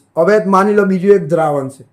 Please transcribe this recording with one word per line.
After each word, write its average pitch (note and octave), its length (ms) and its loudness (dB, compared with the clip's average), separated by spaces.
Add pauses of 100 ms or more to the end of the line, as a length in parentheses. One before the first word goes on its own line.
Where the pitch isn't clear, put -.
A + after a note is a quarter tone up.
(180)
હવે F#3+ 280 0
માની G3 280 0
લો G#3 120 2
બીજું F#3+ 300 2
એક F3 120 -2
દ્રાવણ D3 420 -2
છે B2+ 240 -20